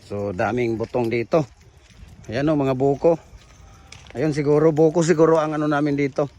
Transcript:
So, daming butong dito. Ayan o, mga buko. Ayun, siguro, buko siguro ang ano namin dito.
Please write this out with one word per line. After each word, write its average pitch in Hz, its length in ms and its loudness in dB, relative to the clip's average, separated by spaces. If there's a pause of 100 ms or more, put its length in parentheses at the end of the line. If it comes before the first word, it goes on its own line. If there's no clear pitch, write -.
So, 101 320 -8
daming 113 400 -2
butong 113 320 -4
dito. 120 400 -2 (800)
Ayan 139 240 -2
o, 147 80 0
mga 135 160 0
buko. 139 400 2 (960)
Ayun, 139 240 -4
siguro, 151 400 2
buko 160 320 4
siguro 160 320 4
ang 156 160 -2
ano 151 160 -2
namin 147 240 0
dito. 143 320 -2 (120)